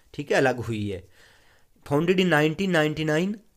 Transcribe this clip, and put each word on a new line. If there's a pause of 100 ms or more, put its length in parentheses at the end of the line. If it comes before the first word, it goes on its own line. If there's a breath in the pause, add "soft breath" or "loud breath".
(140 soft breath)
ठीक
है,
अलग
हुई
है। (840 soft breath)
Founded
in
nineteen
ninety-nine (220)